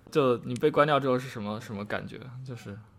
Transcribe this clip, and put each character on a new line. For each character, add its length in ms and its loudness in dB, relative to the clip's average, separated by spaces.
就 340 4
你 100 -4
被 160 2
关 160 6
掉 120 6
之 100 0
后 100 4
是 100 -6
什 140 -10
么， 180 -6
什 140 -10
么 100 -4
感 220 -6
觉？ 120 -12
就 80 -10
是 240 -12